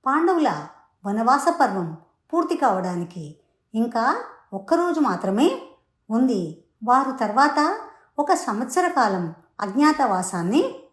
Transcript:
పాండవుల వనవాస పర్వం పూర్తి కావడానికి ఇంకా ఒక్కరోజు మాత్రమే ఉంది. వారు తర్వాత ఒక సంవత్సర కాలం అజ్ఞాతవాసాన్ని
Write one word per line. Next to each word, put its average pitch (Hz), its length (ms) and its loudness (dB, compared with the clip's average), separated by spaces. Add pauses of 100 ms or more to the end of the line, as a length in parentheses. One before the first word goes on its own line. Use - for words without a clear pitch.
పాండవుల 285 600 2 (400)
వనవాస 226 380 2 (160)
పర్వం 175 360 0 (380)
పూర్తి 339 220 0
కావడానికి 180 800 -2 (380)
ఇంకా 233 500 0 (280)
ఒక్కరోజు 330 480 0
మాత్రమే 208 640 0 (480)
ఉంది. 196 540 0 (200)
వారు 262 260 2
తర్వాత 285 680 2 (420)
ఒక 294 140 0
సంవత్సర 254 560 -2
కాలం 190 460 0 (260)
అజ్ఞాతవాసాన్ని 208 1120 0 (180)